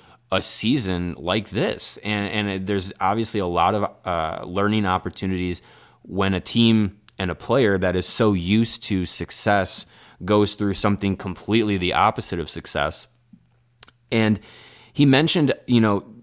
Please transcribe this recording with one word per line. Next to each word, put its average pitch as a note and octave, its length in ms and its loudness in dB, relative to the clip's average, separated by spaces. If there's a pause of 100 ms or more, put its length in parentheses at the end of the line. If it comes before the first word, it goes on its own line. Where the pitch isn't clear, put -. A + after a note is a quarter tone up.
(320)
a - 100 0
season F#2 760 -2
like F2+ 320 -4
this. - 540 -4
And, G#2 280 -4
and G#2 180 -2
it, F#2+ 180 -6
there's G2 320 -2
obviously G#2+ 400 -2
a F#2 80 -2
lot F2 260 2
of, G2+ 120 -2 (200)
uh, E2 400 -4
learning G2+ 400 0
opportunities F#2 760 -2 (420)
when F#2+ 300 -2
a F2+ 80 0
team A2+ 580 2 (180)
and F#2 140 -2
a D#2+ 40 -4
player A2 440 2
that F2+ 160 0
is F2+ 100 0
so G#2+ 280 2
used G2 500 0
to F#2 240 -2
success - 800 -2 (360)
goes G#2 300 2
through G2+ 220 -2
something G2+ 420 0
completely G2+ 600 -2
the F2 160 0
opposite G2 460 0
of D2+ 100 -6
success. - 580 -6 (1040)
And G#2+ 280 2 (540)
he D3 120 4
mentioned, C#3+ 480 4 (120)
you A#2+ 160 4
know, G2+ 240 2 (180)